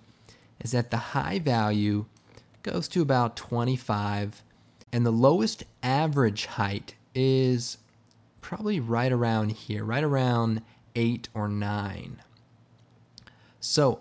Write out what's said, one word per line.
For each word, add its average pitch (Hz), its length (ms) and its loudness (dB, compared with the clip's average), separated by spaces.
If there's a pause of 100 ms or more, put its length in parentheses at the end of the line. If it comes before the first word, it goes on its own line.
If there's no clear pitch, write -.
(600)
is 113 120 -8
that 120 180 0
the 117 60 -2
high 139 420 -4
value 107 680 2 (560)
goes 175 260 -4
to 180 140 0
about 127 340 2
twenty-five, 107 1080 -2 (500)
and 120 140 2
the 117 40 2
lowest 147 540 2 (180)
average 135 640 2
height - 480 -4 (200)
is 127 640 2 (640)
probably 208 400 -4
right 117 320 0
around 113 400 2
here, 107 320 -6
right 120 200 -2
around 120 580 2 (320)
eight 117 400 0
or 104 140 -2
nine. 101 720 -4 (1400)
So 139 400 2